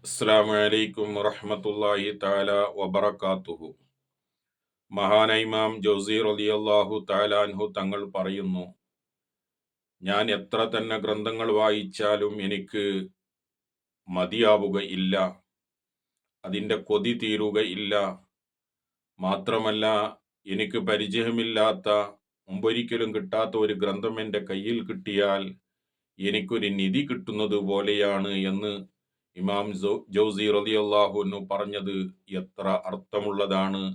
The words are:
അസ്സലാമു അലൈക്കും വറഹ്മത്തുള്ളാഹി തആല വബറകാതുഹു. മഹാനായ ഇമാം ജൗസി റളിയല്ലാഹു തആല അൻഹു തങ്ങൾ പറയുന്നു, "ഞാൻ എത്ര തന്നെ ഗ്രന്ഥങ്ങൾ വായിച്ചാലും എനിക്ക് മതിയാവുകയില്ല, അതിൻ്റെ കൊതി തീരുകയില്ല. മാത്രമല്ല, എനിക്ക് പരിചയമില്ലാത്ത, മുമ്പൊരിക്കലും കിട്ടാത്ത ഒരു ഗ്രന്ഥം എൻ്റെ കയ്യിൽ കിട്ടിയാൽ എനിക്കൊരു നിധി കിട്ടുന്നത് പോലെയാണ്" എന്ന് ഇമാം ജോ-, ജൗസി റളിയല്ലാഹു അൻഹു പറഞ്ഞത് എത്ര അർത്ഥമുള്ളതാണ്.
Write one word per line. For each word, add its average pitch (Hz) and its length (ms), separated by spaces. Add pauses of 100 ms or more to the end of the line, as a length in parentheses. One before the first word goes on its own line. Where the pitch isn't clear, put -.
അസ്സലാമു 107 480
അലൈക്കും 104 600
വറഹ്മത്തുള്ളാഹി 104 1000
തആല 101 360 (200)
വബറകാതുഹു. 95 960 (1200)
മഹാനായ 107 520
ഇമാം 110 360
ജൗസി 104 420
റളിയല്ലാഹു 104 760 (140)
തആല 104 240
അൻഹു 104 380
തങ്ങൾ 101 280 (100)
പറയുന്നു, 185 540 (1400)
"ഞാൻ 101 300
എത്ര 104 340
തന്നെ 110 340
ഗ്രന്ഥങ്ങൾ 107 540
വായിച്ചാലും 104 920
എനിക്ക് 101 420 (1200)
മതിയാവുകയില്ല, 95 1040 (1300)
അതിൻ്റെ 104 380
കൊതി 107 320
തീരുകയില്ല. 104 800 (1200)
മാത്രമല്ല, 107 680 (600)
എനിക്ക് 101 320
പരിചയമില്ലാത്ത, 107 1080 (600)
മുമ്പൊരിക്കലും 113 640
കിട്ടാത്ത 95 440
ഒരു 107 260
ഗ്രന്ഥം 101 380
എൻ്റെ 104 220
കയ്യിൽ 98 440
കിട്ടിയാൽ 98 580 (720)
എനിക്കൊരു 101 520
നിധി 98 340
കിട്ടുന്നത് 107 560
പോലെയാണ്" 101 720 (180)
എന്ന് 101 220 (640)
ഇമാം 101 360
ജോ-, 101 280 (100)
ജൗസി 104 400
റളിയല്ലാഹു 104 720
അൻഹു 101 240
പറഞ്ഞത് 98 480 (360)
എത്ര 92 340 (200)
അർത്ഥമുള്ളതാണ്. 98 1000 (120)